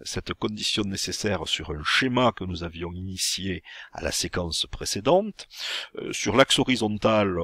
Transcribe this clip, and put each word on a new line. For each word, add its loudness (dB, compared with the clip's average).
cette -6
condition -2
nécessaire -2
sur -4
un -4
schéma 4
que -10
nous -4
avions -8
initié -4
à -10
la -2
séquence -2
précédente. 0
Euh, -6
sur -2
l'axe 6
horizontal, 4